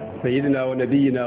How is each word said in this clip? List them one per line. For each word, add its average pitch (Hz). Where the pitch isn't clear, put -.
سيدنا 135
ونبينا 131